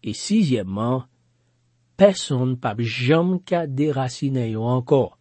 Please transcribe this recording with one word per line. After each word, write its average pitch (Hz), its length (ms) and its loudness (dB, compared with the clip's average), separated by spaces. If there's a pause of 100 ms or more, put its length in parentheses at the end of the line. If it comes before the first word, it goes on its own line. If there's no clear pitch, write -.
E 107 80 -6
sizyèmman, 123 920 0 (880)
pèsonn 131 640 2
p 123 140 -4
ap 120 100 -2
janm 156 560 0
ka 170 240 -2
derasine 135 880 -2
yo 113 160 -2
ankò. 127 380 2 (140)